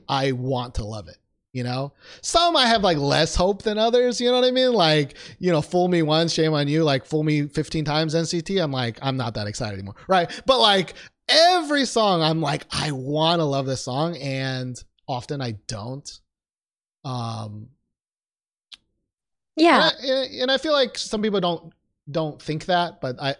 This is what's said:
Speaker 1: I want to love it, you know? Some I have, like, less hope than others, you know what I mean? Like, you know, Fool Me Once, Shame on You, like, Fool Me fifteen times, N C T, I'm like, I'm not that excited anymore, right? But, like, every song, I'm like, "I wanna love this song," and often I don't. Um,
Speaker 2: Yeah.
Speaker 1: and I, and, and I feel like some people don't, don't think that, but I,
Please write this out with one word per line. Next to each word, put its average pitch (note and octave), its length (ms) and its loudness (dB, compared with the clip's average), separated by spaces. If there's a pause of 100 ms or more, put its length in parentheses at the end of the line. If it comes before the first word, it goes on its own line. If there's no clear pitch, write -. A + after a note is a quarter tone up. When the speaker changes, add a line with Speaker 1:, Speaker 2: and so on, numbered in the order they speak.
Speaker 1:
I C3+ 240 0
want B2 420 -4
to A2+ 80 -4
love G#2 240 -10
it, - 100 -20 (360)
you B2+ 100 -4
know? C3 300 -4 (280)
Some E4+ 360 2
I C4 100 4
have, A3+ 140 4
like, F3+ 160 4
less C#3+ 360 2
hope G3 280 0
than G#3+ 160 -2
others, A#3 420 2
you A#3+ 80 0
know B3 140 2
what B3+ 60 4
I B3+ 40 4
mean? B3+ 220 2
Like, D#3 420 2 (240)
you F3+ 140 2
know, D3 80 2
Fool F3+ 260 0
Me F3 140 2
Once, D#3 320 2
Shame D#3 200 2
on C#3+ 140 0
You, D#3 160 2
like, C#3 220 2
Fool D#3 180 -2
Me D3+ 240 0
fifteen D3+ 380 -4
times, D3+ 280 -2
N E3 120 0
C E3+ 160 -4
T, G3 160 -4
I'm D3+ 160 0
like, B2 280 -4
I'm C3+ 140 -2
not A#2+ 200 -4
that G#2 120 -6
excited G#2 280 -6
anymore, G2 200 -12 (140)
right? F3 200 2 (160)
But, C4 140 4
like, G3+ 360 4 (340)
every D4+ 560 4
song, G3+ 360 2
I'm D#3+ 200 2
like, D3 280 -2
"I D3 220 -4
wanna D3+ 540 0
love C#3 200 -2
this C3 180 -4
song," D3 340 -2
and C3 680 -6 (240)
often C#3 340 -6
I A#2+ 100 -4 (160)
don't. A#2 520 -12 (840)
Um, A2+ 640 -10 (1900)
Speaker 2:
Yeah. D#4 360 6
Speaker 1:
and C#4 180 -8
I, C4 40 0
and, C4 280 -4
and B3+ 100 -2
I C4+ 60 2
feel D4+ 160 -2
like C4+ 240 0
some - 240 -6
people G#3 180 0
don't, F3 340 -4 (380)
don't D#3 300 -4
think D#3 240 -6
that, F3 360 -2
but C3 200 -6
I, C#3 180 -4